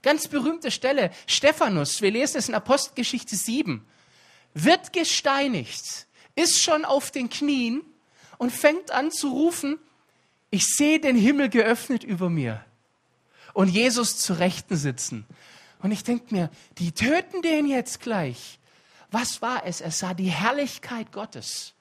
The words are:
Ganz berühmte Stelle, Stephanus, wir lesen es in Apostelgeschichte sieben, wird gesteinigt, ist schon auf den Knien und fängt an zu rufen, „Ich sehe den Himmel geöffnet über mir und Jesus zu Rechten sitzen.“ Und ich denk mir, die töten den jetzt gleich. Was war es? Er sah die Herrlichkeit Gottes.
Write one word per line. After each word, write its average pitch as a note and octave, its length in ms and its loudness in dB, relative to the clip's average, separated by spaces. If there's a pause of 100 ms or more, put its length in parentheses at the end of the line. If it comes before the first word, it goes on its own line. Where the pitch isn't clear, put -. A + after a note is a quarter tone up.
Ganz D4+ 260 2
berühmte D4 420 -2
Stelle, B3+ 400 0 (160)
Stephanus, G#3+ 760 2
wir G3 80 4
lesen B3+ 260 0
es B3 120 -2
in A#3 60 -4
Apostelgeschichte A#3+ 800 -2
sieben, F#3+ 500 -2 (680)
wird D4+ 380 4
gesteinigt, C#4 1120 -2 (280)
ist E4+ 260 2
schon D#4 240 2
auf C#4 260 0
den B3 200 -4
Knien C#4 520 0 (560)
und B3 120 0
fängt D#4 400 2
an D4 200 0
zu D4 200 -2
rufen, D4 480 0 (720)
„Ich G3 160 2
sehe D4+ 340 4
den C4+ 160 4
Himmel C4+ 320 6
geöffnet A3+ 560 2
über F#3 240 -2
mir B2+ 360 -2 (920)
und G3 140 4
Jesus A3+ 500 2
zu - 160 -2
Rechten F3+ 420 0
sitzen.“ B2+ 500 -4 (540)
Und G3 100 -2
ich G#3 140 -4
denk A#3+ 260 -4
mir, F3 200 0 (280)
die E3+ 140 -2
töten E4+ 500 -2
den D#4 240 2
jetzt B3+ 340 -2
gleich. E3+ 600 -6 (500)
Was A#3 320 -4
war A#3+ 240 -4
es? F3 140 -8
Er E3 100 -8
sah F3+ 240 -4
die F#3 160 -2
Herrlichkeit A#3 840 -2
Gottes. - 680 -12